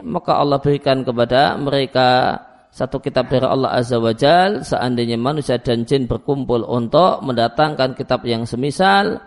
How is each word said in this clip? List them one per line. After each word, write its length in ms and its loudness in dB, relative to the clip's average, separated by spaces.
maka 320 -2
Allah 220 0
berikan 420 0
kepada 540 2
mereka 840 0
satu 320 -6
kitab 320 -2
dari 160 2
Allah 320 0
Azza 160 -2
wa 160 0
Jal. 480 2
Seandainya 560 -2
manusia 400 -2
dan 320 -2
jin 160 2
berkumpul 640 -2
untuk 580 2
mendatangkan 720 0
kitab 240 -2
yang 220 -2
semisal, 840 0